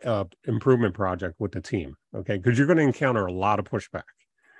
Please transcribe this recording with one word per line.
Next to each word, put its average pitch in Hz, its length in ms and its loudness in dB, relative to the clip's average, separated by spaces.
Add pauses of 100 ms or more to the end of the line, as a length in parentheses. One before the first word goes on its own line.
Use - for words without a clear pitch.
uh, 104 200 0 (200)
improvement 117 500 2
project 92 460 -4
with 104 120 -4
the 92 80 -8
team, 85 360 -6 (180)
okay? 101 240 -4
'Cause 117 180 2
you're 139 120 4
gonna 165 140 4
encounter 123 440 2
a 90 60 -4
lot 101 260 0
of 104 60 -2
pushback. 98 400 -8 (560)